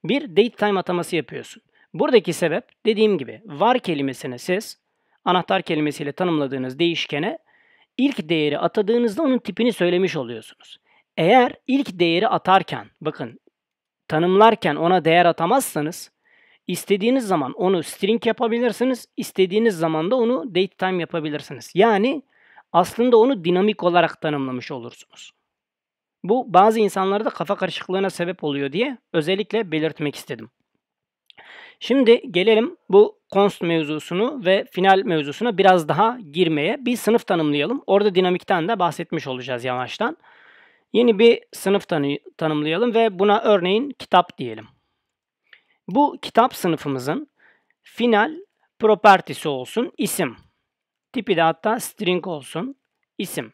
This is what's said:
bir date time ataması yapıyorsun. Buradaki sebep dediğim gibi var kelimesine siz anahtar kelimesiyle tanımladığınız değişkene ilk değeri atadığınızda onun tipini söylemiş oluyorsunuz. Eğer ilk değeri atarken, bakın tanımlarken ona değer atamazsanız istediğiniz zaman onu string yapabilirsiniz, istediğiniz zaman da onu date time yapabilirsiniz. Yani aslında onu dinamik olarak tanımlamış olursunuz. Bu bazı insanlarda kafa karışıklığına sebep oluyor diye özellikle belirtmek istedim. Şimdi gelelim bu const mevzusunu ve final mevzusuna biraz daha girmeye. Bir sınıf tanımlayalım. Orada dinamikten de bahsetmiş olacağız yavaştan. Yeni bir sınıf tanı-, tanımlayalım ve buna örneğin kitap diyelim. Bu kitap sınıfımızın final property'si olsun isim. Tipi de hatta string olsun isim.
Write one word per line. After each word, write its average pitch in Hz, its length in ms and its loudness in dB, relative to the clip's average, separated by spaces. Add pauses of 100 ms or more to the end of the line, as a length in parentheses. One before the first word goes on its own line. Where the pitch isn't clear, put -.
bir 240 280 -2
date 226 180 2
time 208 300 -2
ataması 175 360 -4
yapıyorsun. - 480 -8 (300)
Buradaki 214 400 2
sebep - 520 -4
dediğim 214 320 2
gibi 127 280 -10
var 202 340 2
kelimesine 139 580 -6
siz - 440 -6 (440)
anahtar 185 360 2
kelimesiyle 151 500 -4
tanımladığınız 139 680 -4
değişkene 170 580 -2 (600)
ilk 247 320 -2
değeri 151 300 0
atadığınızda 220 640 0
onun 262 140 0
tipini 226 360 -2
söylemiş 175 420 0
oluyorsunuz. 120 600 -12 (400)
Eğer 226 360 4 (140)
ilk 254 320 -2
değeri 170 280 2
atarken, 165 600 0 (140)
bakın 143 380 -8 (680)
tanımlarken 185 680 2
ona 165 300 0
değer 170 200 4
atamazsanız 170 840 -2 (560)
istediğiniz 208 600 -2
zaman 151 260 -2
onu 180 300 0
string 226 420 -2
yapabilirsiniz, 233 840 -2 (100)
istediğiniz 196 600 0
zaman 160 340 -2
da 254 40 2
onu 247 400 -2
date 190 120 2
time 185 340 -4
yapabilirsiniz. 151 720 -10
Yani 226 460 2 (520)
aslında 233 440 4
onu 226 260 4
dinamik 185 400 0
olarak 170 380 0
tanımlamış 135 500 -6
olursunuz. - 600 -16 (920)
Bu 220 300 -2
bazı 220 260 6
insanlarda 196 500 0
kafa 196 260 -4
karışıklığına 190 540 -4
sebep 180 340 -6
oluyor 139 280 -4
diye 233 260 -4 (160)
özellikle 190 580 -2
belirtmek 151 440 -4
istedim. - 340 -14 (1300)
Şimdi 247 520 2
gelelim 220 460 2 (120)
bu 202 300 6 (120)
const 196 300 0
mevzusunu 170 840 -4
ve 190 260 2
final 190 340 4
mevzusuna 165 520 -2
biraz 185 300 6
daha 208 300 0 (140)
girmeye. 165 540 -2
Bir 247 100 0
sınıf 220 320 0
tanımlayalım. 160 600 -2
Orada 202 280 2
dinamikten 180 520 0
de 220 120 -2
bahsetmiş 170 480 -4
olacağız 127 380 -8
yavaştan. 127 520 -4 (760)
Yeni 226 260 4
bir 233 240 6 (100)
sınıf 196 340 -2
tanı-, 143 320 -2 (180)
tanımlayalım 160 560 -2
ve 220 260 0
buna 208 220 2
örneğin 214 480 2
kitap - 480 0
diyelim. 110 300 -12 (1200)
Bu 269 340 0
kitap - 340 2
sınıfımızın 151 720 -4 (560)
final 233 520 0 (440)
property'si 196 720 4
olsun 143 480 -6
isim. 143 400 -4 (760)
Tipi 214 220 -2
de 165 60 2
hatta 190 380 0
string 180 480 -4
olsun 170 480 -10 (420)
isim. 143 360 -8